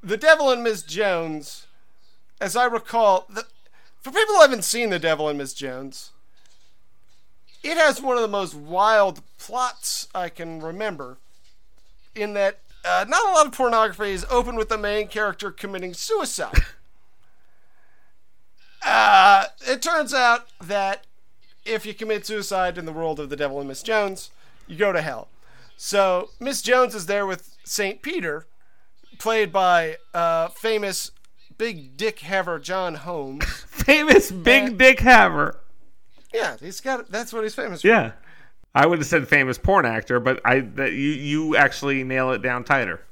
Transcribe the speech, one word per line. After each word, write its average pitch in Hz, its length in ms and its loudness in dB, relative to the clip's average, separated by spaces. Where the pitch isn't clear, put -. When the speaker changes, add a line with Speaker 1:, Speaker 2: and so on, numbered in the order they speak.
Speaker 1:
The 202 160 -4
Devil 302 320 6
and 240 120 0
Miss 214 200 -4
Jones, 165 840 -4
as 190 160 -6
I 247 120 4
recall, 226 640 2
the, 220 160 -10
for 262 80 -12
people 427 240 2
who 359 80 10
haven't 254 220 6
seen 233 260 -2
The 180 80 0
Devil 156 320 0
and 147 80 -6
Miss 139 160 -10
Jones, 135 560 -12
it 320 160 -4
has 302 240 4
one 254 140 0
of 240 60 0
the 220 60 -2
most 196 260 -4
wild 185 680 2
plots - 760 -8
I 180 140 -6
can 165 320 -12
remember, 160 560 -10
in 208 200 -6
that, 202 240 0
uh, 180 240 2
not 359 180 2
a 381 80 0
lot 311 120 6
of 254 60 -10
pornography 220 600 0
is 180 180 -6
open 240 260 0
with 220 120 -4
the 220 100 -2
main 208 300 -4
character 208 420 -4
committing 180 440 -10
suicide. 233 640 -2
<laughs> - 40 4
Uh, 202 600 8
it 262 140 -2
turns 311 320 -2
out 240 340 2
that 196 440 -4
if 214 220 -6
you 208 80 -10
commit 214 320 -6
suicide 190 500 -4
in 175 80 -12
the 160 80 -10
world 156 260 -6
of 143 120 -10
The 143 60 -6
Devil 139 220 -4
and 139 80 -8
Miss 135 160 -12
Jones, 208 460 -2
you 165 100 -14
go 196 160 2
to 170 80 0
hell. 139 280 -8
So 190 500 0
Miss 269 220 -6
Jones 247 340 2
is 185 120 -10
there 202 180 -2
with 190 400 -10
Saint - 380 -6
Peter, 170 440 -8
played 214 360 0
by, 175 420 2
uh, 165 360 0
famous 208 640 -4
Big 156 400 -8
Dick 214 220 -4
Haver 175 400 -4
John 180 380 -6
Holmes. 147 480 -8
<laughs> - 260 -8
Speaker 2:
Famous 302 600 4
Big 190 340 4
Speaker 1:
And 233 140 -6
Speaker 2:
Dick 262 220 6
Haver. 190 600 6
Speaker 1:
Yeah, 156 260 -4
he's 175 220 -14
got, 254 280 -6
that's 226 220 -8
what 226 100 -6
he's 214 120 -8
famous 185 260 -10
for. - 80 2
Speaker 2:
Yeah. 170 240 4
I 135 100 6
would 170 140 2
have 147 80 -4
said 151 220 0
famous 131 280 2
porn 185 300 2
actor, 117 340 -2
but 131 240 0
I, 123 160 4
that, 113 320 -4
you, 101 60 -6
you 151 460 -2
actually 139 480 2
nail 131 280 0
it 107 100 -4
down 123 220 -4
tighter. 113 360 0